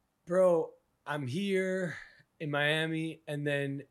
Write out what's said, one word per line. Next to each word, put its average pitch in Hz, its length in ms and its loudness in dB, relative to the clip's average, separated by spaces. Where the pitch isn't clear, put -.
bro, 175 440 4
I'm 147 220 -4
here 185 680 -2
in 151 100 -4
Miami, 160 800 0
and 147 180 -6
then 139 440 -2